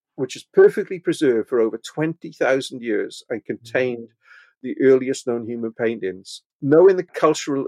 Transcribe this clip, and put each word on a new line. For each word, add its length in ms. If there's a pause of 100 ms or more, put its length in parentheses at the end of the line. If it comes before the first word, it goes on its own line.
(160)
which 220
is 160
perfectly 440
preserved 520
for 100
over 180
twenty 540
thousand 500
years 480
and 140
contained 640 (560)
the 180
earliest 460
known 200
human 260
paintings. 680 (180)
Knowing 340
the 80
cultural 640